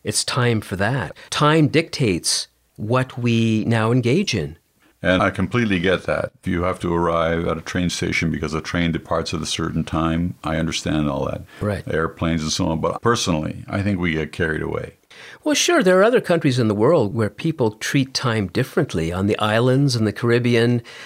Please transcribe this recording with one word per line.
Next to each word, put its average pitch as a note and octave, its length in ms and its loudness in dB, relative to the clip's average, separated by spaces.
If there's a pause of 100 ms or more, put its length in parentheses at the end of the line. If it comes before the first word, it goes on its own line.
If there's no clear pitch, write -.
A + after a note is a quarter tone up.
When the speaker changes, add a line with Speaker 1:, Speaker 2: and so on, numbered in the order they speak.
Speaker 1:
It's - 180 -2
time A#2+ 380 0
for G2+ 160 -6
that." G#2 400 -2 (120)
Time D3+ 380 4
dictates A2 800 0 (300)
what B2+ 400 -2
we A2+ 480 2
now A2+ 260 2
engage B2+ 420 2
in. D#2+ 220 -4 (480)
Speaker 2:
And F#2 180 4
I G2 100 2
completely G2 500 0
get F2 240 2
that. D#2 260 -2 (100)
If - 60 -14
you F2 160 -2
have F2+ 160 -2
to F2 160 -2
arrive E2+ 500 0
at E2 120 -2
a E2 40 -10
train F2+ 280 -2
station E2+ 420 -2
because D#2 220 -4
a D#2 80 -4
train E2+ 320 -2
departs D#2+ 400 -4
at E2 80 -4
a D#2 40 -6
certain D#2+ 380 -4
time, E2 520 -2 (100)
I D#2+ 100 -2
understand D#2+ 540 -2
all C#2 160 -4
that. - 160 -6 (180)
Speaker 1:
Right. G2 260 -4
Speaker 2:
Airplanes E2 560 -2
and D#2 100 -4
so F#2 180 -2
on. D#2+ 100 -2
But E2 220 -4
personally, E2 640 -2
I G2 160 -4
think G2 160 0
we F2 140 0
get D#2 180 -2
carried D#2 320 -2
away. D2+ 300 -6 (500)
Speaker 1:
Well, D4+ 120 0
sure, E4+ 260 4
there F#3 180 6
are F#3+ 40 6
other A#3 180 4
countries D3 380 2
in A2+ 80 2
the G#2+ 80 2
world A2 400 4
where A2 140 0
people C3+ 420 -2
treat C3 420 -2
time A2 340 0
differently. F2+ 640 -2
On F#2 160 0
the G#2+ 120 2
islands, B2 560 2
in A2 100 2
the G2+ 80 2
Caribbean, A#2+ 680 2 (240)